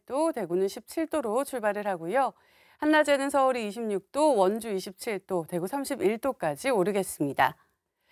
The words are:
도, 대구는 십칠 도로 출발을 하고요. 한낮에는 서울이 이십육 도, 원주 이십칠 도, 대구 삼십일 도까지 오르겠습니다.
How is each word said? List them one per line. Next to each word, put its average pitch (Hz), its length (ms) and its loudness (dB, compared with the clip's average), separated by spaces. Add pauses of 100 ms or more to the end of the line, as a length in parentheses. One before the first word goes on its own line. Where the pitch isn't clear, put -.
도, 311 260 0
대구는 190 380 -2
십칠 294 380 -6
도로 262 360 -2
출발을 208 440 -4
하고요. 196 440 0 (460)
한낮에는 294 520 4
서울이 262 380 2
이십육 208 440 -6
도, 294 240 4
원주 208 340 2
이십칠 196 500 -6
도, 175 280 -4
대구 175 180 -4
삼십일 247 520 -2
도까지 226 540 -2
오르겠습니다. 175 840 0 (560)